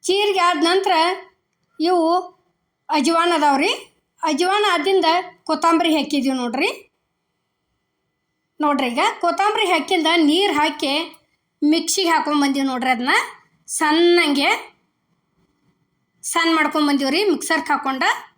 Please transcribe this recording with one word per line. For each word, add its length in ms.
ಜೀರಿಗೆ 380
ಆದ 260
ನಂತರ 260
ಇವು 240
ಅಜ್ವಾನ್ 480
ಅದಾವ್ರಿ. 340
ಅಜ್ವಾನ್ 520
ಆದಿಂದ 340
ಕೊತ್ತಂಬರಿ 460
ಹಾಕಿದೀವಿ 440
ನೋಡ್ರಿ. 320
ನೋಡ್ರಿ 320
ಈಗ 100
ಕೊತ್ತಂಬರಿ 480
ಹಾಕಿಂದ 360
ನೀರು 300
ಹಾಕಿ 340
ಮಿಕ್ಸಿಗೆ 520
ಹಾಕೊಂಡ್ಬಂದೀವಿ 580
ನೋಡ್ರಿ. 240
ಅದನ್ನ 200
ಸಣ್ಣಂಗೆ 800
ಸಣ್ಣ 340
ಮಾಡ್ಕೊಂಡ್ಬಂದೀವಿ 600
ರೀ 40
ಮಿಕ್ಸರ್ಗೆ 400
ಹಾಕೊಂಡ. 300